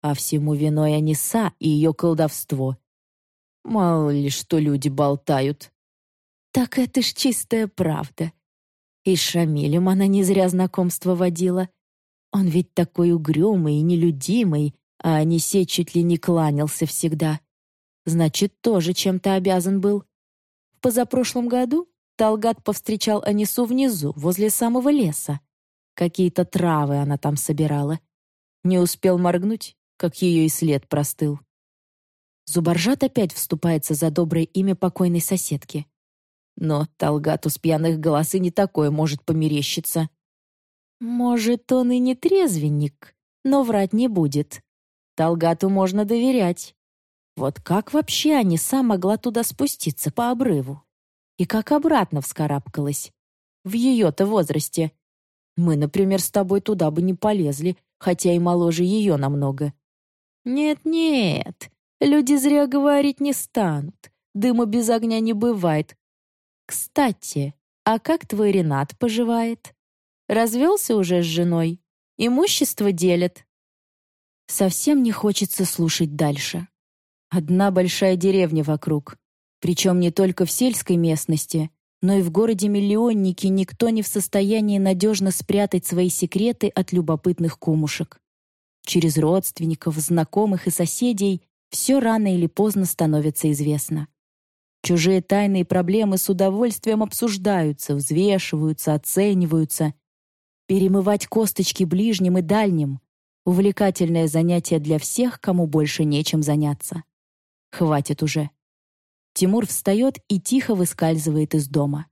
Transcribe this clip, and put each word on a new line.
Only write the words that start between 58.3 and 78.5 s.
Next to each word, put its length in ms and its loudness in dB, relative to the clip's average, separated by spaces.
и 60 2
моложе 460 2
её 320 2
намного». 560 -2
«Нет-нет, 1200 -2
люди 360 4
зря 320 2
говорить 520 2
не 120 0
станут. 800 -4
Дыма 320 2
без 220 0
огня 300 0
не 140 0
бывает. 640 0
Кстати, 920 -4
а 140 2
как 260 -2
твой 280 0
Ренат 460 0
поживает? 760 -2
Развёлся 640 2
уже 280 2
с 40 0
женой? 540 0
Имущество 720 0
делят?» 520 0
Совсем 560 0
не 80 2
хочется 540 -2
слушать 500 -2
дальше. 540 -4
Одна 420 2
большая 420 2
деревня 480 2